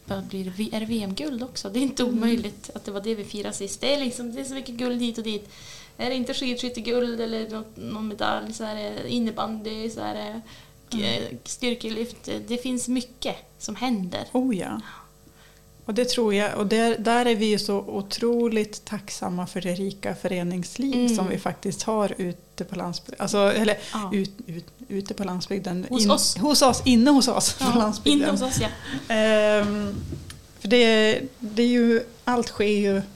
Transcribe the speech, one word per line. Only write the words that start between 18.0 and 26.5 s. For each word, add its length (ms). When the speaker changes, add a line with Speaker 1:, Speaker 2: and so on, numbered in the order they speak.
Speaker 2:
tacksamma 600
för 140
det 140
rika 400
föreningsliv 800
Speaker 1:
Mm. 220
Speaker 2:
som 120
vi 100
faktiskt 440
har 360
ute 460
på 120
landsbygden. 460
Alltså, 160
eller 400
Speaker 1:
Ja. 200
Speaker 2:
ut, 180
ut, 180
ute 260
på 100
landsbygden. 640
Speaker 1:
Hos 160
Speaker 2:
In-, 60
Speaker 1:
oss. 260
Speaker 2:
hos 260